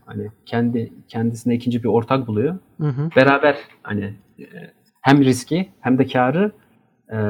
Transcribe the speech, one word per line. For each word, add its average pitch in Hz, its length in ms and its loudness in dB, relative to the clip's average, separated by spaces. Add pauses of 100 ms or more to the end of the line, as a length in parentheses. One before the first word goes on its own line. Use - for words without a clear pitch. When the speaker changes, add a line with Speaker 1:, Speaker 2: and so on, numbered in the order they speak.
Speaker 1:
Hani 107 260 -10 (140)
kendi, 117 480 -4 (140)
kendisine 117 480 -4
ikinci 120 280 -4
bir 120 60 -2
ortak 117 380 0
buluyor. 120 300 -2 (240)
Speaker 2:
Hı 151 60 0
hı. 143 280 -4
Speaker 1:
Beraber 139 420 4 (260)
hani, 104 200 -6 (360)
e, - 60 -18 (560)
hem 139 200 6
riski 143 480 0 (100)
hem 127 180 0
de - 100 2
karı, 143 440 0 (600)
e, 110 40 -6 (120)